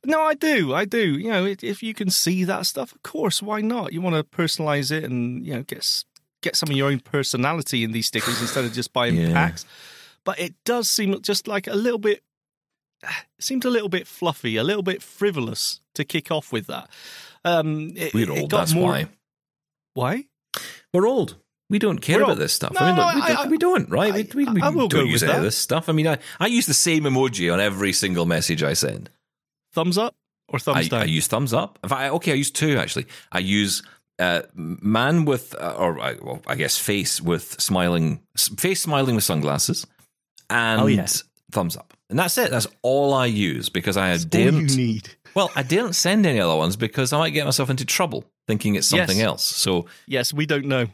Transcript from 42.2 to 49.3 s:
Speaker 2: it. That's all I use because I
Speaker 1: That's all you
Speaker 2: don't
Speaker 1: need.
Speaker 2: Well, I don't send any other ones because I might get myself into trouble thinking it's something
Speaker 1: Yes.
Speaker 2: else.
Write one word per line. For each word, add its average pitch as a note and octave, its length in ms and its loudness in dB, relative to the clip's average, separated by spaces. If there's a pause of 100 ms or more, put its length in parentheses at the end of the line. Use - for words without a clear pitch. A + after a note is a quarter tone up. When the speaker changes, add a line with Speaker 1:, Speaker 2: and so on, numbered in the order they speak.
Speaker 2:
it. A#3+ 120 2
That's A#2 160 0 (160)
all C#3 320 2
I B2+ 120 2
use G2 440 0
because F#2 260 -2
I F#2+ 200 2
Speaker 1:
That's E2+ 160 -2
all - 80 4
you F#3 120 6
Speaker 2:
don't D3+ 240 2
Speaker 1:
need. A2+ 320 0 (260)
Speaker 2:
Well, F#3+ 220 2
I C#3+ 80 0
don't F3+ 320 0
send G3 300 4
any C3 120 4
other E2+ 180 4
ones E2 200 2
because B2+ 360 -2
I D3 60 0
might D#3+ 120 2
get D3 160 -2
myself C#3 240 0
into B2+ 140 -2
trouble - 400 -2 (220)
thinking G#2+ 300 0
it's - 100 0
something D#3+ 300 2
Speaker 1:
Yes. A2 100 2
Speaker 2:
else. D2 180 -2